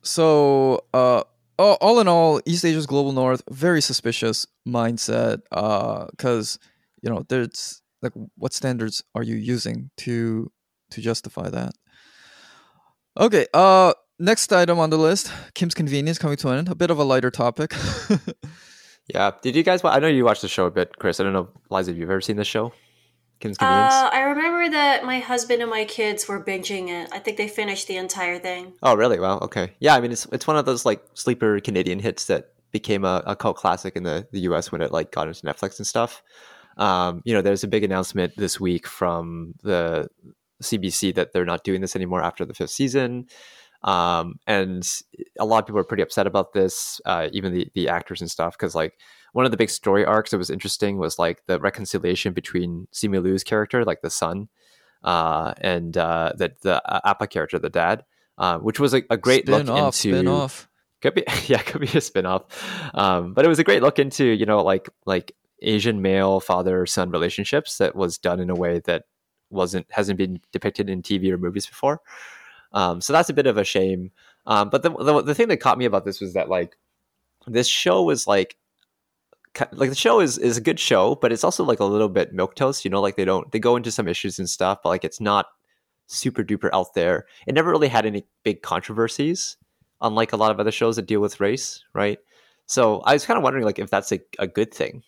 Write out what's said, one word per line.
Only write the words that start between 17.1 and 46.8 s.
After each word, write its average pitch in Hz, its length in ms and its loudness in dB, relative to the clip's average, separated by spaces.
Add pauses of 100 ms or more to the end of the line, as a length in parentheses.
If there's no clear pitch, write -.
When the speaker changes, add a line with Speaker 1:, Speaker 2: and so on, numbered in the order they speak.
Speaker 1:
topic. 123 480 -2
<laughs> - 40 -8 (1300)
Speaker 2:
Yeah. 98 200 2 (100)
Did 131 160 -2
you 160 60 4
guys 185 200 2
wa-, 170 80 4
I 139 100 6
know 151 60 2
you 143 160 4
watched 110 200 4
the 101 60 -6
show 95 180 0
a 87 40 2
bit, - 280 -2
Chris. 87 200 -2
I - 40 0
don't 98 100 0
know, 92 160 0 (220)
Liza, 92 220 -2
if 85 40 -6
you've 85 140 -8
ever 95 100 0
seen 101 160 -4
the 104 80 -2
show, 117 300 -4 (680)
Kim's - 160 -8
Convenience? 269 380 4
Speaker 3:
Uh, 262 180 4
I 262 80 0
remember 320 480 0
that 294 340 2
my 254 160 -4
husband 240 440 -2
and 233 80 -4
my 220 160 -2
kids 208 420 -4
were 196 160 -8
binging 190 460 -6
it. 175 200 -8
I 202 80 -12
think 214 200 -6
they 208 100 -2
finished 208 400 -6
the 190 80 -6
entire 185 420 -6
thing. 180 440 -10
Speaker 2:
Oh, 127 120 6
really? 110 240 2
Wow. 95 200 0
Okay. 95 420 -6
Yeah, 147 160 6
I 127 40 4
mean, 120 120 -4
it's, 113 180 -8
it's - 160 -6
one 156 120 2
of 135 80 0
those, 127 180 -2
like, 107 180 0 (120)
sleeper 113 460 0
Canadian 92 400 -2
hits 98 260 -6
that - 260 -4 (180)
became 101 360 -2
a, 92 180 0
a 101 100 -4
cult 101 220 -2
classic 92 400 -2
in 90 60 -6
the, 87 280 -4
the 101 100 -6
U 87 140 0
S 82 160 -4
when 82 120 -6
it, 78 100 -2
like, 80 180 -4
got 78 160 -4
into 80 140 -12
Netflix 78 380 -8
and 101 80 -10
stuff. - 360 -4 (540)
Um, 90 480 0
you 117 80 -2
know, 104 80 2
there's 98 240 0
a 107 40 -6
big 104 160 0
announcement 95 520 -2
this 98 240 -4
week 90 260 -2
from 85 760 -6
the 85 480 -2 (500)
C - 160 -4
B 95 140 -2
C 95 220 -2
that 87 200 -2
they're 90 140 0
not 85 180 -4
doing 92 160 -2
this 92 160 -8
anymore 90 260 -2
after 85 220 -4
the - 80 -10
fifth - 200 -8
season. 123 560 -2 (560)
Um, 87 640 0
and 95 360 0 (540)
a 107 60 -2
lot 110 160 4
of 101 60 -10
people 104 120 -2
are 92 60 2
pretty 101 180 -2
upset 95 240 0
about 95 260 -2
this, - 540 -2